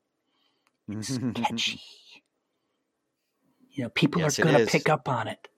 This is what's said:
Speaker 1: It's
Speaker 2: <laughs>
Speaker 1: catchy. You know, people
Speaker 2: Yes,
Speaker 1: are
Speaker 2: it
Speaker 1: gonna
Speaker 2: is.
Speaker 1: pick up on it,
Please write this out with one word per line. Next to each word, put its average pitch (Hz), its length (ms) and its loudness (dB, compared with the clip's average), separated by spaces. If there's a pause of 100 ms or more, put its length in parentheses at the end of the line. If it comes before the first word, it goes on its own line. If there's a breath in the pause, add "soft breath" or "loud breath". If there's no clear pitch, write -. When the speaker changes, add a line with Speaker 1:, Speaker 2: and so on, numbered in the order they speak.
(880)
Speaker 1:
It's 110 280 -6 (100)
Speaker 2:
<laughs> 104 80 -4
Speaker 1:
catchy. 117 460 -4 (1900)
You 131 120 -6
know, 113 60 -6
people - 320 0
Speaker 2:
Yes, 151 180 0
Speaker 1:
are - 20 2
Speaker 2:
it - 40 4
Speaker 1:
gonna 151 140 6
Speaker 2:
is. 110 100 4
Speaker 1:
pick - 200 0
up 156 200 0
on 113 180 -2
it, - 200 -12 (100)